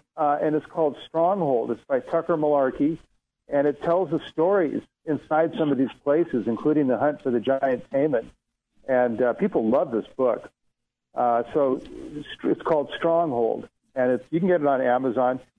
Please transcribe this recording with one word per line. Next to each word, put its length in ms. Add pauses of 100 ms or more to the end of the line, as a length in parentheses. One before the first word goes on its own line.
(160)
uh, 240
and 160
it's 120
called 300 (100)
Stronghold. 640
It's 160
by 120
Tucker 380
Malarkey, 640 (480)
and 180
it 160
tells 300
the 80 (120)
stories 520 (220)
inside 520
some 140
of 80
these 120 (120)
places, 420
including 400
the 140
hunt 240
for 80
the 80
giant 500
caiman. 400 (580)
And, 340
uh, 120
people 360
love 220
this 160 (100)
book. 320 (640)
Uh, 300 (100)
so 260 (360)
it's, 120 (160)
it's 200
called 340
Stronghold, 720 (240)
and 200
it's, 180
you 80
can 80
get 140
it 60
on 140
Amazon. 580 (200)